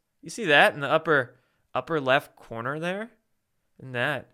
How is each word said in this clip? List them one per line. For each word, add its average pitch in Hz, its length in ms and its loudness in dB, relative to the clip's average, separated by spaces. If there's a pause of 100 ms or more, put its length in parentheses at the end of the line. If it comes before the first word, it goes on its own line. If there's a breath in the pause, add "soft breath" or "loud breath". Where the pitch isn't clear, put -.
(260)
You 160 60 -14
see 233 140 -10
that 160 280 6
in 147 60 -12
the 139 120 -4
upper, 147 440 0 (400)
upper 147 260 -4
left 135 340 0
corner 120 440 -8
there? 190 320 -8 (680)
Isn't 131 120 -18
that, 127 420 -4